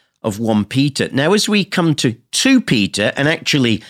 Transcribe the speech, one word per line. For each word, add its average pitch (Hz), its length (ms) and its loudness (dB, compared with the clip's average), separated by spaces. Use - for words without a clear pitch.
of 101 160 -4
one 110 280 0
Peter. 135 460 -2
Now, 147 200 0
as 214 160 0
we 202 160 0
come 165 300 0
to 127 180 -2
two 262 300 2
Peter, 104 560 0
and 139 100 0
actually 139 640 0